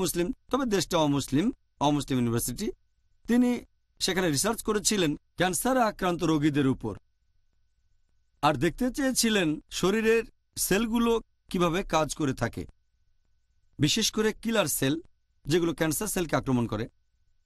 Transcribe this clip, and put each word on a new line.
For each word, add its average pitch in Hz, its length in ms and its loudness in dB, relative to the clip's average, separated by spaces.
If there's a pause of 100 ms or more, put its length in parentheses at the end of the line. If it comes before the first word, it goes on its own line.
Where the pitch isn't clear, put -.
মুসলিম, 175 260 0 (220)
তবে 262 140 0 (100)
দেশটা 180 220 0 (100)
অমুসলিম, 143 400 0 (420)
অমুসলিম 143 300 0
ইউনিভার্সিটি। 120 480 -2 (580)
তিনি 247 260 4 (500)
সেখানে 185 360 0
রিসার্চ 202 220 0 (100)
করেছিলেন 202 420 0 (280)
ক্যান্সারে 240 520 0
আক্রান্ত 180 300 -2 (120)
রোগীদের 143 420 2
উপর, 104 200 -8 (1500)
আর 151 120 2 (100)
দেখতে 247 220 0 (100)
চেয়েছিলেন 226 520 2 (320)
শরীরের 220 440 2 (420)
সেলগুলো 233 460 2 (380)
কিভাবে 175 300 2 (140)
কাজ 156 140 2 (120)
করে 135 200 0
থাকে, 107 220 -4 (1160)
বিশেষ 151 280 2 (100)
করে 214 140 2 (120)
কিলার 214 260 2 (100)
সেল, 139 160 2 (520)
যেগুলো 165 320 2
ক্যান্সার 160 360 -2
সেলকে 170 260 -2
আক্রমণ 123 320 0
করে। 107 120 -4 (600)